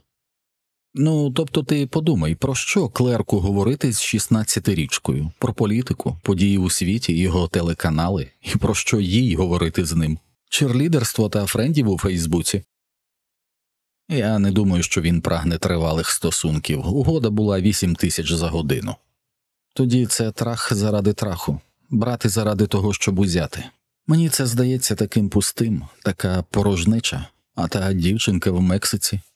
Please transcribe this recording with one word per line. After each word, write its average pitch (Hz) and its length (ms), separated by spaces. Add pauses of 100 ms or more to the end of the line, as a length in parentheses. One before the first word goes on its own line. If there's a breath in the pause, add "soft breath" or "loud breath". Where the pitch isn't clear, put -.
(920)
«Ну, 147 380
тобто 156 320
ти 143 240
подумай, 123 480
про 131 200
що - 340
клерку 117 500
говорити 101 540
з - 80
шістнадцятирічкою? 87 1400
Про 113 140
політику, 117 720
події 98 340
у 92 120
світі, 92 480
його 90 300
телеканали, 82 840 (100)
і - 160
про 104 180
що - 240
їй 101 360
говорити 87 500
з 80 80
ним? 80 260 (300)
Черлідерство 127 800
та 101 160
френдів 127 440
у 92 80
Фейсбуці?» 87 680 (1500)
Я 110 300
не 98 120
думаю, 92 320
що - 180
він 82 200
прагне 82 360
тривалих 82 540
стосунків. 78 760
Угода 131 420
була 104 320
вісім 95 340
тисяч 82 360
за 82 180
годину. 76 460 (760)
Тоді 127 320
це 110 260
трах 117 420
заради 104 400
траху. 87 480 (280)
Брати 120 400
заради 104 380
того, 101 260
щоб 95 260
узяти. 87 440 (440)
Мені 160 220
це 139 160
здається 123 500
таким 104 340
пустим, 104 580 (160)
така 92 460
порожнеча. 98 800 (280)
А 87 120
та 95 260
дівчинка 95 580
в 90 100
Мексиці. 95 600 (140)